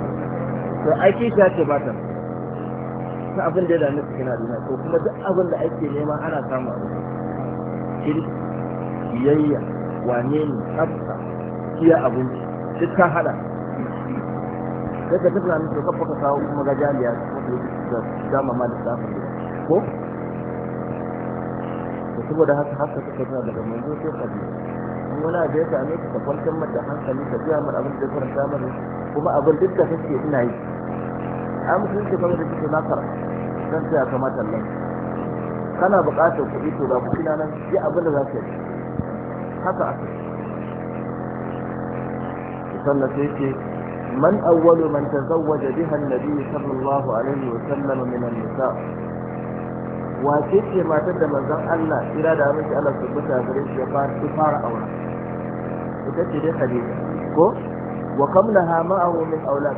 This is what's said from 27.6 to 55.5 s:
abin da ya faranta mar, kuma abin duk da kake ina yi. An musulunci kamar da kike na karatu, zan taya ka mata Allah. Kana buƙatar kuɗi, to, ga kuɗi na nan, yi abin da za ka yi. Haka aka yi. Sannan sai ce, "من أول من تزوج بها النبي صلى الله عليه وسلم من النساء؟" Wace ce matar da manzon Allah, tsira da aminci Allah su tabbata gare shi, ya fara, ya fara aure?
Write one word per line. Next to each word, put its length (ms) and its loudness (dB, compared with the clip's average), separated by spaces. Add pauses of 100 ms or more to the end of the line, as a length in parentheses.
abin 180 0
da 120 -2
ya 60 -2
faranta 340 0
mar, 160 -2 (480)
kuma 220 0
abin 260 6
duk 160 4
da 120 6
kake 300 0
ina 260 2
yi. 120 2 (1120)
An 180 4
musulunci 340 0
kamar 160 2
da 120 0
kike 260 -2
na 100 2
karatu, 320 -2 (540)
zan 200 -2
taya 200 2
ka 120 0
mata 220 0
Allah. 220 -2 (1120)
Kana 260 4
buƙatar 420 4
kuɗi, 300 -2
to, 140 -2
ga 100 2
kuɗi 280 0
na 120 0
nan, 140 -2 (140)
yi 140 2
abin 260 2
da 80 2
za 120 2
ka 80 -4
yi. 80 -4 (1160)
Haka 260 0
aka 160 -2
yi. 160 -6 (2750)
Sannan 320 2
sai 180 0
ce, 180 -2 (640)
"من 260 6
أول 440 8
من 240 2
تزوج 600 2
بها 300 0
النبي 500 0
صلى 260 -2
الله 360 2
عليه 360 0
وسلم 580 0
من 220 -2
النساء؟" 520 0 (1400)
Wace 480 4
ce 180 2
matar 320 2
da 140 4
manzon 360 0
Allah, 420 2
tsira 280 2
da 140 4
aminci 260 2
Allah 220 2
su 100 -4
tabbata 340 0
gare 220 0
shi, 160 -4
ya 80 0
fara, 240 0
ya 200 -2
fara 280 4
aure? 300 -2 (1160)